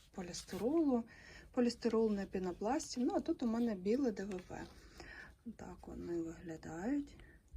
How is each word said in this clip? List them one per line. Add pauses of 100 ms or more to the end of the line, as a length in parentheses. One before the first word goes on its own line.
(120)
полістиролу. (480)
Полістирол
на
пінопласті.
Ну,
а
тут
у
мене
біле
Д
В
П. (920)
Так
вони
виглядають. (400)